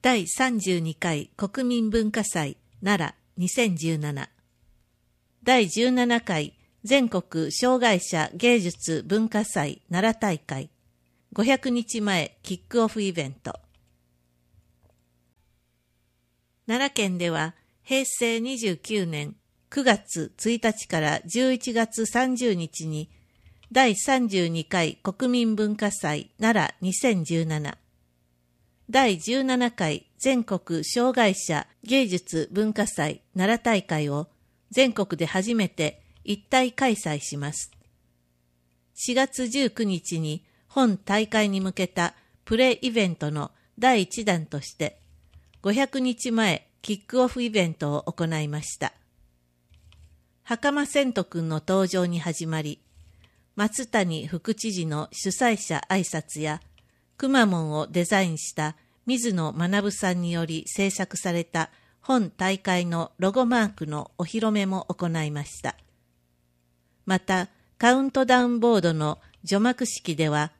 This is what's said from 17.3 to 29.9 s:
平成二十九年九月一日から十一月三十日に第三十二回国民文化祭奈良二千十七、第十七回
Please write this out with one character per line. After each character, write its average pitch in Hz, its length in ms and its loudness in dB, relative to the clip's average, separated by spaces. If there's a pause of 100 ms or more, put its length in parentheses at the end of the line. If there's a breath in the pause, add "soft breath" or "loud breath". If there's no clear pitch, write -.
平 269 200 0
成 233 380 -2
二 262 160 -4
十 208 200 -2
九 208 280 -2
年 147 300 -6 (340)
九 285 140 -2
月 208 520 0
一 233 240 0
日 220 280 -2
か 160 140 -2
ら 151 260 0
十 254 260 2
一 247 180 -4
月 226 360 0
三 254 280 0
十 233 200 0
日 165 320 -6
に 156 240 -8 (600 soft breath)
第 240 240 4
三 262 320 2
十 185 200 2
二 165 180 -2
回 170 380 0
国 247 280 -2
民 233 240 2
文 214 200 0
化 208 160 -2
祭 151 480 -4
奈 214 340 2
良 - 80 -20
二 185 140 0
千 208 280 2
十 165 220 0
七、 151 320 -4 (1120)
第 220 280 4
十 240 240 0
七 254 260 2
回 170 380 -2 (100)